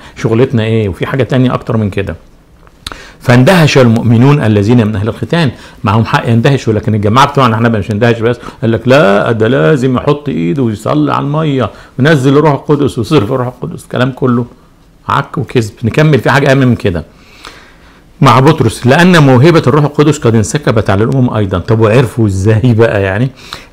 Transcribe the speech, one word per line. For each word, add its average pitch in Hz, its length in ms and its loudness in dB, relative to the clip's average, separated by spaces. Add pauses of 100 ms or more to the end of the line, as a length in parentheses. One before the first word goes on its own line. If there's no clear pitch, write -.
(160)
شغلتنا 113 480 0
ايه؟ 110 260 -2
وفي - 160 -8
حاجه 135 180 -4
تانية 127 300 0
اكتر 127 240 -4
من 107 120 -2
كده. 92 260 -6 (1040)
فاندهش 147 580 2
المؤمنون 120 640 4
الذين 110 440 2
من 110 80 -6
اهل 107 120 -4
الختان. 127 440 -4 (320)
معهم 107 220 0
حق - 240 -2
يندهشوا، 117 440 0
لكن 107 220 -2
الجماعه 107 320 0
بتوعنا 123 280 0
احنا 117 140 0
بقى 113 100 -2
مش 95 100 -6
يندهش 113 300 0
بس، 117 180 -2 (240)
قال 113 100 0
لك 110 160 -2
لا، 151 440 2
ده 110 160 0
لازم 135 480 0
يحط 147 340 -4
ايده 160 340 -4
ويصلي 131 500 -2
على 135 120 -4
الميه 143 440 -2 (300)
ونزل 139 380 2
الروح 151 160 2
القدس 135 460 -2
وصرف 113 320 -2
الروح 127 160 -4
القدس، - 440 -12
كلام 127 200 -2
كله 123 340 -2 (640)
عك 135 280 -4
وكذب. 110 360 -4 (100)
نكمل 151 360 2
في - 120 0
حاجه 143 200 2
اهم 135 60 2
من 127 180 2
كده. 87 280 -4 (1200)
مع 127 180 4
بطرس: 131 480 0
"لأن 170 360 4
موهبة 143 440 4
الروح 151 160 2
القدس 147 360 0
قد 113 160 0
انسكبت 110 540 -2
على 101 140 0
الأمم 127 260 0
أيضًا". 98 300 -2
طب 110 200 -2
وعرفوا 110 480 2
إزاي 107 460 0
بقى 107 280 2
يعني؟ 98 280 -2 (440)